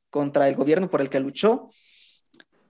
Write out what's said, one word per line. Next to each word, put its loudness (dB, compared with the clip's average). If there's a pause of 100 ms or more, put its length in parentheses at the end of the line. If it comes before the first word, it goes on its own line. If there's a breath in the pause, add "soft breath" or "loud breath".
contra 0
el 0
gobierno 0
por 0
el -4
que 0
luchó. -2 (1000 soft breath)